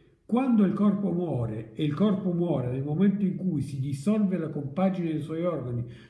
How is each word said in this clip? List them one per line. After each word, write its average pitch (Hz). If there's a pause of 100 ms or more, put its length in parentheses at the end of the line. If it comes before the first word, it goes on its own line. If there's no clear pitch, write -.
(260)
quando 233
il 180
corpo 196
muore, 123
e 165
il 143
corpo 185
muore 147
nel 135
momento 190
in 165
cui 160
si 135
dissolve 185
la 156
compagine 170
dei 151
suoi 160
organi, 123 (240)